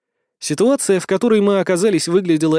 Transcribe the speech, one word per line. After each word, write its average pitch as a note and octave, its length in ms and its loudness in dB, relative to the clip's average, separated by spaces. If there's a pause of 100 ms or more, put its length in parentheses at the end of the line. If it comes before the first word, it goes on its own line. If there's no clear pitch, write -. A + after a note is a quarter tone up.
(380)
Ситуация, G3 600 0
в - 60 -8
которой A3 340 0
мы G3+ 200 2
оказались, F3+ 480 -2
выглядела D#3+ 500 0